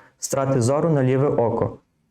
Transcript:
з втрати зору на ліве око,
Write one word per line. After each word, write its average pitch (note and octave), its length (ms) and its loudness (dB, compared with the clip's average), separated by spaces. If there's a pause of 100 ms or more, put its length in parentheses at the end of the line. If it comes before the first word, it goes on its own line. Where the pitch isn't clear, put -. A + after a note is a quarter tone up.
(180)
з - 100 -10
втрати C3+ 320 0
зору D3 300 2
на C#3+ 120 2
ліве C3 260 2
око, A2+ 480 -2 (340)